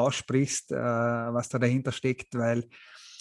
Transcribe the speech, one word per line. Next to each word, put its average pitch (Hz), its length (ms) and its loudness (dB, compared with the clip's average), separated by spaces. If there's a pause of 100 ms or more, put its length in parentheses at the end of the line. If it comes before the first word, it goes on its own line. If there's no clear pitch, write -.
aussprichst, - 680 -2
äh, - 20 -2
was 117 720 0
da 127 120 -2
dahinter 123 340 2
steckt, - 440 -4
weil 117 300 0 (540)